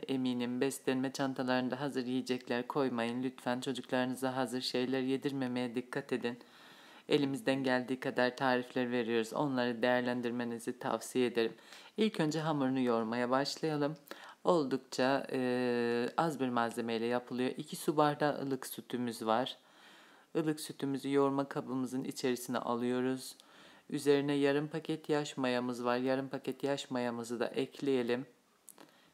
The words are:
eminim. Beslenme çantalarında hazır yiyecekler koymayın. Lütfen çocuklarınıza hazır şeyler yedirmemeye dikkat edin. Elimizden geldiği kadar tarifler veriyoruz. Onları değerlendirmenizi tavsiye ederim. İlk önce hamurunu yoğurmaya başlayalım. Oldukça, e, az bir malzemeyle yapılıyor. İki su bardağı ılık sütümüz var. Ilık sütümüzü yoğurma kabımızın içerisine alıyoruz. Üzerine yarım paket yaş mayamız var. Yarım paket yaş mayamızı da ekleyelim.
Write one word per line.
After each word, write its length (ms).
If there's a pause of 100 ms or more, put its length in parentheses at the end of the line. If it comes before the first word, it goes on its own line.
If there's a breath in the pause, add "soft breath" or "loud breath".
eminim. 520
Beslenme 520
çantalarında 680
hazır 260
yiyecekler 640
koymayın. 540
Lütfen 380
çocuklarınıza 760
hazır 240
şeyler 400
yedirmemeye 720
dikkat 380
edin. 260 (720 loud breath)
Elimizden 560
geldiği 360
kadar 360
tarifler 540
veriyoruz. 420
Onları 500
değerlendirmenizi 960
tavsiye 480
ederim. 260 (440 loud breath)
İlk 240
önce 200
hamurunu 400
yoğurmaya 500
başlayalım. 640 (480 loud breath)
Oldukça, 880
e, 840
az 240
bir 80
malzemeyle 580
yapılıyor. 500
İki 200
su 200
bardağı 460
ılık 240
sütümüz 600
var. 300 (800 loud breath)
Ilık 260
sütümüzü 520
yoğurma 360
kabımızın 560
içerisine 540
alıyoruz. 800 (540 loud breath)
Üzerine 420
yarım 360
paket 400
yaş 280
mayamız 480
var. 120
Yarım 320
paket 360
yaş 260
mayamızı 500
da 60
ekleyelim. 800 (880 loud breath)